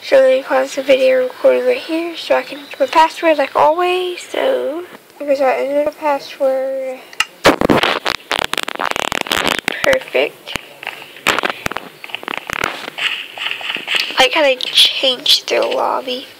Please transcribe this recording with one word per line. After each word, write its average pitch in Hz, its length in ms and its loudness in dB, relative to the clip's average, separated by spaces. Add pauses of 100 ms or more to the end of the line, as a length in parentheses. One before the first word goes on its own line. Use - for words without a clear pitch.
So - 120 2
let 262 220 6
me 269 40 0
pause 269 340 0
the 269 80 -4
video 262 400 4
recording 254 420 2
right 247 120 2
here 330 380 -4
so 269 220 0
I 262 40 0
can 277 180 -12
enter 285 200 -16
my 277 60 4
password 320 520 4
like 277 200 -2
always. 359 640 2
So, 269 640 -2 (340)
because 285 220 0
I 262 160 2
entered 285 300 0
the 294 120 -2
password. 269 1000 -2 (2750)
Perfect. - 760 -2 (3500)
I - 20 -4
like 262 160 2
how 320 100 2
they 269 120 4
changed - 960 0
their 233 140 2
lobby. 254 640 -2 (140)